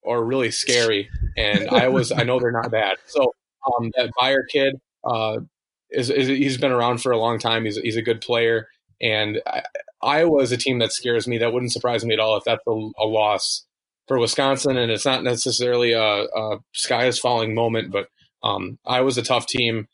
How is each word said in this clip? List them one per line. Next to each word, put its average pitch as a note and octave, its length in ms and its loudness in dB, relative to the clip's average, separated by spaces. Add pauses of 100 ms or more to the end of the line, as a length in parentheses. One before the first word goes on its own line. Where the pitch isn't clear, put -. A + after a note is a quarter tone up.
or A#2 220 -2
really B2 260 0
scary. A2+ 580 0 (280)
And G#2 340 0
Iowa's, B2+ 400 2
I A#2 140 0
know B2+ 160 2
they're A#2+ 100 0
not A#2 220 -2
bad. G#2 240 0 (100)
So, C3 260 2 (320)
um, A#2+ 300 0
that B2 160 0 (100)
Byer C3+ 300 2
kid, C3+ 300 0 (240)
uh, A2 340 -2 (520)
is, B2+ 200 -2
is, C#3 160 2
he's C3+ 320 0
been C3 140 2
around A#2+ 300 2
for B2+ 100 2
a A#2 60 2
long A2+ 200 0
time. A2+ 280 0
He's, G#2 100 -4
he's A2 200 -2
a A#2 60 -2
good A2+ 180 0
player. A#2 460 0 (340)
And G#2+ 460 0
I, - 160 -4 (400)
Iowa D3+ 360 4
is B2+ 120 2
a B2 60 0
team B2 240 0
that A2+ 120 0
scares A#2+ 360 -2
me. A#2 100 -2
That A#2 140 0
wouldn't B2 180 -2
surprise A#2 340 -2
me A2+ 100 0
at G#2+ 60 0
all A2 160 2
if G2+ 60 -4
that's A2+ 240 -2
a, A2 220 -2 (100)
a G#2+ 80 0
loss G#2+ 580 0 (440)
for C3 100 0
Wisconsin. C3+ 580 2
And A#2+ 140 0
it's G#2+ 140 -2
not C3 180 0
necessarily A#2+ 720 0
a, G#2+ 320 2
a G#2+ 340 -4 (140)
sky B2 340 0
is A#2 140 0
falling A2+ 340 0
moment, A2+ 380 0
but, G2 160 -4 (340)
um, G2+ 420 -4
Iowa's B2+ 340 0
a A#2+ 40 -2
tough A#2+ 240 0
team, A2+ 480 -2